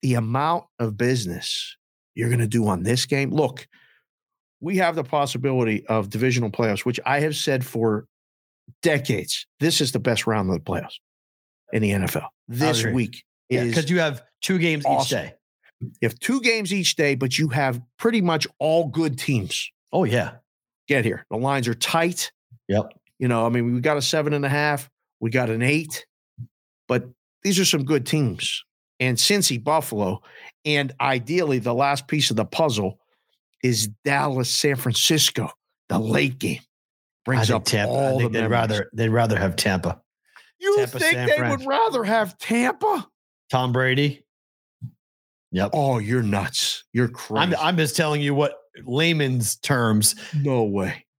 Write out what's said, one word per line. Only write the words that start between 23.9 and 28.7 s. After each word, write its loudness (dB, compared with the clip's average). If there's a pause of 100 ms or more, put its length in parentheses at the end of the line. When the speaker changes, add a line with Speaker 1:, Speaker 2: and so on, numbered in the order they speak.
Speaker 1:
a -2
seven 0
and -2
a 0
half, 0 (320)
we -2
got 0
an -2
eight, -2 (840)
but 0 (380)
these 2
are 4
some 0
good 0
teams. -2 (380)